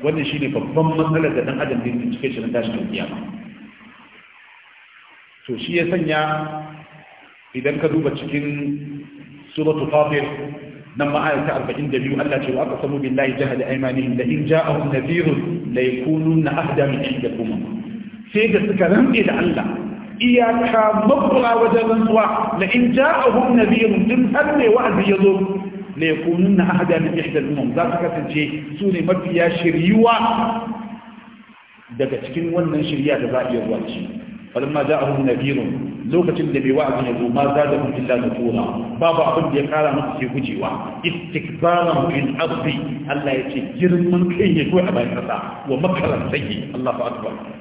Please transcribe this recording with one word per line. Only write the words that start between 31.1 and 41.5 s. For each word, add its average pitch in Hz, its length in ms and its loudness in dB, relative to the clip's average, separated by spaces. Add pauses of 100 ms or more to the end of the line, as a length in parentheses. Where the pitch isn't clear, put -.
daga 131 240 -2
cikin 165 320 -4
wannan 156 320 0
shirya 139 320 0
da 123 160 -2
za 127 80 2
a 123 80 -4
iya 117 160 -2
zuwa 107 240 -2
ci. - 160 -8 (480)
"Falamma 139 320 -2
ja'ahum 139 400 2
nadhirun", 127 440 0 (400)
lokacin 160 400 2
da 135 80 0
mai 131 160 0
wa'azi 131 320 0
ya 123 120 -2
zo, 120 100 0
"ma 135 160 2 (100)
zadahum 143 400 2
illa 127 240 0
nufura", 117 480 -2 (320)
babu 156 240 2
abin 160 320 2
da - 80 2
ya - 80 0
kara 151 240 2
musu 139 240 -4
sai 131 80 -2
gujewa. 110 440 -4 (360)
"Istikbaran 170 1040 0